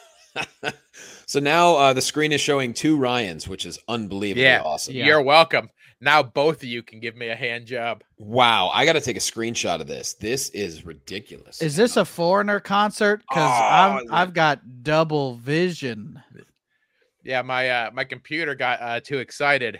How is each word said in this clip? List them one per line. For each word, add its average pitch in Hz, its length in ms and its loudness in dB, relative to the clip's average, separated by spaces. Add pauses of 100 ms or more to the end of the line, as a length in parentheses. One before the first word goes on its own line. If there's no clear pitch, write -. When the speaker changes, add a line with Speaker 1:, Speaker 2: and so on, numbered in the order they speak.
(360)
Speaker 1:
<laughs> - 380 -10 (540)
So 143 120 -2
now, 170 360 6
uh, 139 180 6
the 131 100 0
screen 151 280 -2
is 143 80 2
showing 139 340 0
two 151 240 2
Ryans, 120 500 -2
which 92 180 -10
is 85 220 -12
unbelievably 104 560 -4
Speaker 2:
Yeah. 127 200 4
Speaker 1:
awesome. - 300 -6
Speaker 3:
Yeah. 131 140 -2
Speaker 2:
You're 151 160 6
welcome. 143 460 4 (300)
Now 143 220 4
both 143 360 0
of 139 80 -16
you 120 180 -10
can 110 160 -20
give 113 160 -10
me 117 140 -10
a 113 60 -6
hand 120 300 -8
job. 117 380 -8 (160)
Speaker 1:
Wow, 110 520 2
I 120 140 2
gotta 156 160 2
take 113 160 -4
a - 40 -8
screenshot 113 600 -4
of 73 60 -10
this. 67 260 -10
This 123 360 -6
is 85 360 -10
ridiculous. - 800 -14
Speaker 3:
Is 147 120 -2
this 233 220 2
a 185 80 4
Foreigner 202 540 0
concert? 208 720 0
'Cause - 60 0 (220)
Speaker 1:
Oh, - 60 2
Speaker 3:
I'm, 156 460 4
Speaker 1:
I 165 100 2
Speaker 3:
I've 185 140 -2
got 135 480 0
double 151 540 0
vision. 131 840 -4 (1000)
Speaker 2:
Yeah, 123 180 -2
my, 127 280 -2
uh, 117 220 -2
my 131 120 -8
computer 147 500 -8
got, 127 280 -2
uh, 120 180 -6
too 139 180 -6
excited 123 640 -2